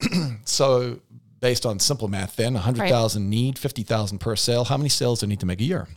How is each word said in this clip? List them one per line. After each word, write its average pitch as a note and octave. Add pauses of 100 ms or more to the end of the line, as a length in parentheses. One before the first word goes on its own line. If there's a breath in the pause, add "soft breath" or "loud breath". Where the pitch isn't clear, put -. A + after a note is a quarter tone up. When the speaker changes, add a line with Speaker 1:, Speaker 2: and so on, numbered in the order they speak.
Speaker 1:
<clears throat> D#3+
so B2 (400)
based B2
on G#2+
simple A#2
math G2
then, A#2+
a A2
hundred B2
thousand A2+
Speaker 2:
Right. F#2+
Speaker 1:
need, B2
fifty C3
thousand G#2
per A2+
sale. A#2+
How C#3
many C#3+
sales B2
do G#2+
I G2+
need G2+
to F#2
make F2+
a A2+
year? D3+